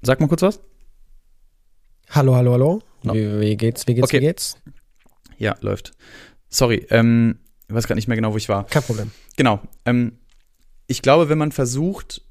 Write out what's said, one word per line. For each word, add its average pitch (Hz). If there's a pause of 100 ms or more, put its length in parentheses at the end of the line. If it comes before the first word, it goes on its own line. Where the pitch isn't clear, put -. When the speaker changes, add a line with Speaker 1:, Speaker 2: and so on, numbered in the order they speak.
Speaker 1:
Sag 127
mal 151
kurz 160
was. 196 (1500)
Speaker 2:
Hallo, 135
hallo, 123
hallo. 151 (200)
Speaker 1:
No. 117
Speaker 2:
Wie, 104
wie 107
geht's, 113
wie 120
geht's, 127
Speaker 1:
Okay. 135
Speaker 2:
wie 127
geht's? - (840)
Speaker 1:
Ja, 107
läuft. 98 (560)
Sorry, 117
ähm, 117 (280)
weiß 113
grad -
nicht 104
mehr 120
genau, 110
wo 104
ich 104
war. 101
Speaker 2:
Kein 147
Problem. 110 (260)
Speaker 1:
Genau, 113 (260)
ähm, 120 (680)
ich -
glaube, 147
wenn 156
man 151
versucht 143